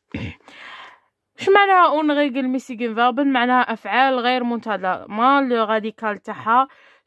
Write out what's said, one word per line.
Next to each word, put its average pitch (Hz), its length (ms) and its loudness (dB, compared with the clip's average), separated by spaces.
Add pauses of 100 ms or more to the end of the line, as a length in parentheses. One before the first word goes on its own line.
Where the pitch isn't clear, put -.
(140)
<clears throat> - 1200 -18
اش - 100 -2
معناها 392 400 6
unregelmäßigen 262 1080 -2
Verben؟ 247 380 0
معناها 247 400 0
أفعال 247 460 0
غير 247 260 -2
منتظمة. 226 960 -2
لو 240 240 0
راديكال 214 540 -4
تاعها 220 500 0 (380)